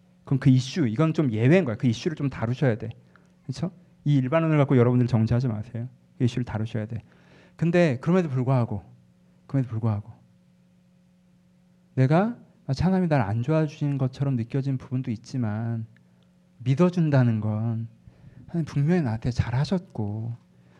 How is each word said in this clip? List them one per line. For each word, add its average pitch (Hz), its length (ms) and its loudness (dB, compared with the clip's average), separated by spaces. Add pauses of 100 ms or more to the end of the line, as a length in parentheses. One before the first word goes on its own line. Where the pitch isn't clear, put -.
(260)
그럼 135 120 0
그 135 120 4
이슈, 127 360 2
이건 156 280 0
좀 147 180 0
예외인 135 320 4
거야. 110 120 -4
그 - 100 -2
이슈를 127 300 0
좀 143 120 -4
다루셔야 123 480 -2
돼. 113 140 -10 (560)
그쵸? 151 240 -6 (340)
이 147 120 4
일반론을 156 420 2
갖고 139 180 4
여러분들 123 300 4
정죄하지 120 420 2
마세요. 113 400 -8 (300)
그 131 60 -2
이슈를 123 200 -2
다루셔야 110 420 -6
돼. 113 160 -12 (540)
근데 170 460 2
그럼에도 170 260 0
불구하고, 127 540 0 (680)
그럼에도 131 200 -2
불구하고 107 440 -4 (1800)
내가 165 400 2 (300)
마치 135 180 -2
하나님이 185 240 2
날 143 140 2
안 107 200 0
좋아해 156 240 2
주시는 143 320 -4
것처럼 135 380 -2
느껴진 131 420 -2
부분도 127 320 -6
있지만 113 760 -4 (720)
믿어준다는 135 840 2
건 110 480 -4 (580)
하나님 165 180 -4
분명히 156 380 0
나한테 117 300 -2
잘하셨고 117 1040 -4 (440)